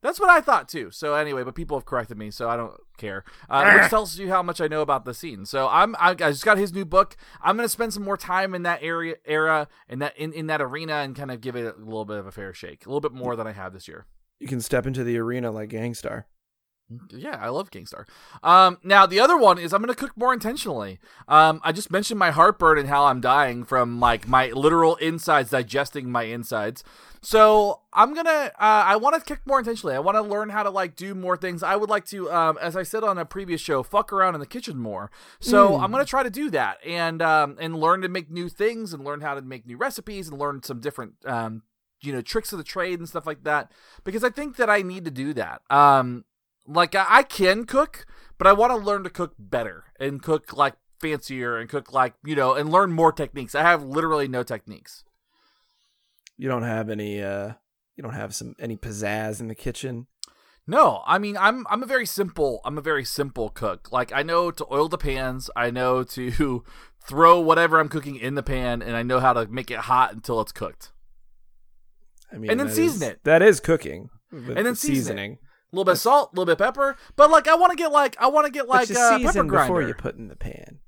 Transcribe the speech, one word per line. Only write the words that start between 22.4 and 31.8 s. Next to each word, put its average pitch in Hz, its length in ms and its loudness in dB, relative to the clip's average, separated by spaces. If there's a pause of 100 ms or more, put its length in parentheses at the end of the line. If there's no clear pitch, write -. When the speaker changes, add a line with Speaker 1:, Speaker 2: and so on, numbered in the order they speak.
Speaker 1:
and 139 100 -4
how 143 180 4
I'm 127 140 2
dying 123 440 2
from, 120 340 0
like, 117 300 2
my 131 220 4
literal 160 460 4
insides 156 540 0
digesting 127 640 -4
my 120 120 -2
insides. 113 600 -8 (380)
So 214 580 4 (120)
I'm 240 220 4
gonna, 330 160 -2
uh, 302 300 0
I 208 340 4
wanna 269 240 2
cook - 280 -10
more 269 120 2
intentionally. 220 380 -4
I - 20 -2
wanna 196 240 0
learn 208 280 -6
how 208 120 -4
to, 202 80 -2
like, 185 240 -6
do 196 220 -12
more 180 200 -4
things. 180 280 -8
I 185 100 0
would 208 160 -2